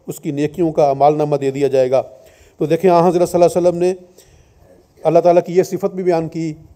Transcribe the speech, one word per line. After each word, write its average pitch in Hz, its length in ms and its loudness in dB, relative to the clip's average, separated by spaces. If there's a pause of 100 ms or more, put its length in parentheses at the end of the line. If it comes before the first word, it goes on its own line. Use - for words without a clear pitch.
उसकी 160 240 -10
नेकियों 151 400 -4
का 151 200 2
अमालनामा 147 460 0
दे 139 140 -2
दिया 135 160 -2
जाएगा।" 131 340 0
तो - 640 -10
देखें, 165 220 0
आ 170 120 4
हज़रत 175 260 2
सल्लल्लाहु 175 240 2
अलैहि 180 160 0
वसल्लम 175 80 0
ने 180 200 -2 (1080)
अल्लाह 160 180 2
ताला 170 200 4
की 175 120 -4
ये 180 120 4
सिफत 190 260 -6
भी 185 120 -8
बयान 165 240 -2
की 160 240 -8 (240)